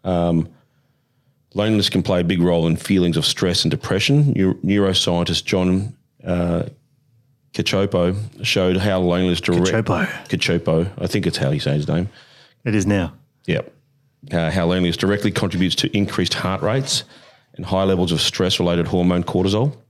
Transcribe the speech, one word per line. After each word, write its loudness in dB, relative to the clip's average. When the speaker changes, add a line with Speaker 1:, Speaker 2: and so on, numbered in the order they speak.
Speaker 1:
um, 2
"Loneliness 0
can 0
play 0
a 0
big 0
role 2
in 2
feelings 2
of -2
stress 0
and 0
depression." 2
Neu-, 2
neuroscientist 0
John, 0
uh, 0
Cacioppo 0
showed 2
how 0
loneliness 2
direct- 2
Speaker 2:
Cacioppo. 0
Speaker 1:
Cacioppo. 0
I -4
think -2
it's -2
how 0
you 0
say -2
his -2
name. -2
Speaker 2:
It -2
is 0
now. 0
Speaker 1:
Yep. -4
Uh, 0
how 0
loneliness 0
directly 0
contributes -2
to -2
increased 0
heart -4
rates -2
and -10
high 0
levels 2
of 0
stress-related 0
hormone 2
cortisol. 0